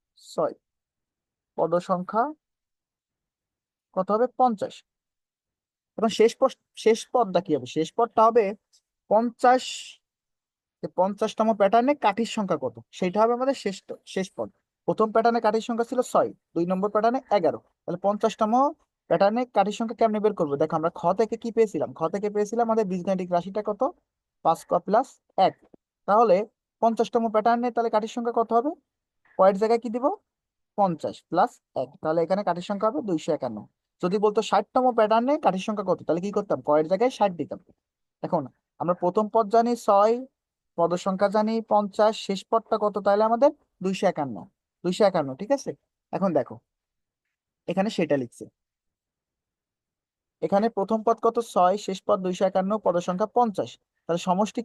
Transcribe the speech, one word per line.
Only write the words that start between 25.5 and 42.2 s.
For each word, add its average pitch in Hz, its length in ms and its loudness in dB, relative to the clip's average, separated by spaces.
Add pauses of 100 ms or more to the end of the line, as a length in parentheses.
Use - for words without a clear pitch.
তাহলে 208 280 4 (460)
পঞ্চাশতম 226 420 0 (100)
প্যাটার্নে 233 400 2
তাহলে 233 200 -2
কাঠির 220 220 -2
সংখ্যা 233 240 -4
কত 226 180 -2
হবে? 269 120 2 (680)
কয়ের 196 220 6
জায়গায় 226 240 2
কি 247 100 -8
দিব? 247 120 -2 (720)
পঞ্চাশ 165 380 0 (140)
plus 190 220 2 (300)
এক। 127 60 -6 (140)
তাহলে 160 220 0
এখানে 190 240 -2
কাঠির 175 200 -4
সংখ্যা 208 200 -2
হবে 269 200 0
দুইশো 170 300 -2
একান্ন। 113 200 -6 (440)
যদি 180 220 0
বলতো 214 160 2 (100)
ষাটতম 233 340 2 (140)
প্যাটার্নে 233 360 2 (100)
কাঠির 185 220 0
সংখ্যা 208 240 -6
কত, 160 160 0
তাহলে 160 200 -2
কি 208 100 -4
করতাম? 202 220 -2 (100)
কয়ের 151 220 2
জায়গায় 226 280 0
ষাট 202 220 2
দিতাম। - 200 -10 (680)
এখন 156 160 -2 (380)
আমরা 165 220 0
প্রথম 180 220 0 (100)
পদ 226 200 2
জানি 233 180 4 (140)
ছয়, 208 280 4 (640)
পদ 170 120 2 (140)
সংখ্যা 196 320 0
জানি 214 180 0 (180)
পঞ্চাশ, 208 420 2 (120)